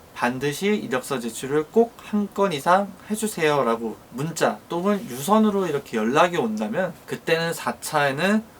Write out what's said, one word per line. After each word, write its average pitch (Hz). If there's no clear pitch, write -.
반드시 135
이력서 135
제출을 135
꼭 233
한 208
건 196
이상 180
해주세요"라고 143
문자 135
또는 190
유선으로 196
이렇게 139
연락이 151
온다면 117
그때는 165
사 -
차에는 156